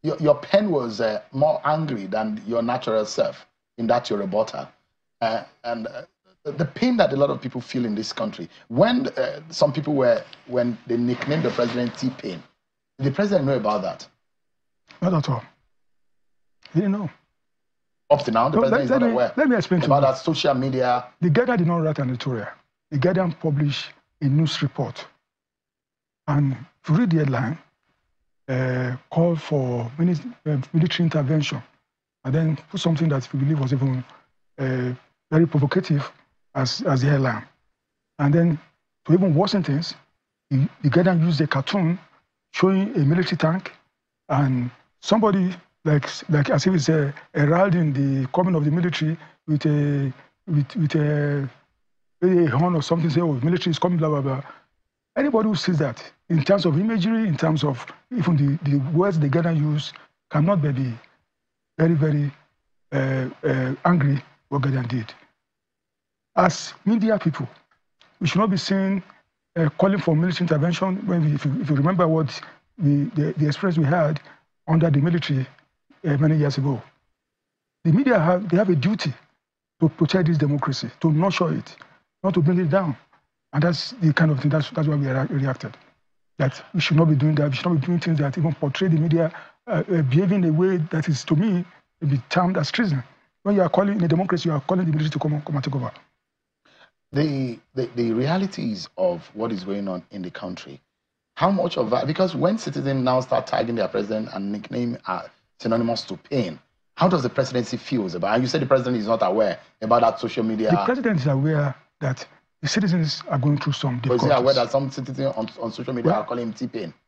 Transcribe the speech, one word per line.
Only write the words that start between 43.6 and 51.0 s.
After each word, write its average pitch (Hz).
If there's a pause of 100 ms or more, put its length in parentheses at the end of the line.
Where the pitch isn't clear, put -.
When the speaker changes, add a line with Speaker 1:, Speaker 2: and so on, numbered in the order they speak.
Speaker 2:
and 131 (300)
somebody 196 (300)
like, 151 (200)
like 147
as 170
if 190
it's 156
a, 147 (180)
heralding 165
the 135
coming 180
of 151
the 151
military 165 (300)
with 151
a, 143 (340)
with, 147
with 156
a, 147 (760)